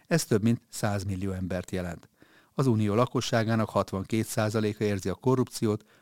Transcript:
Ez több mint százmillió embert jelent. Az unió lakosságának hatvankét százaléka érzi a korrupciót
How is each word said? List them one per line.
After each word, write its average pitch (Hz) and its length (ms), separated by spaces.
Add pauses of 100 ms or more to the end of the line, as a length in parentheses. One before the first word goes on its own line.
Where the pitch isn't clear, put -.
Ez 165 180
több 107 180
mint 117 260
százmillió 98 640
embert 92 400
jelent. 87 380 (460)
Az 135 120
unió 107 280
lakosságának 113 760
hatvankét 101 580
százaléka 107 580
érzi 101 240
a 90 60
korrupciót 120 680 (180)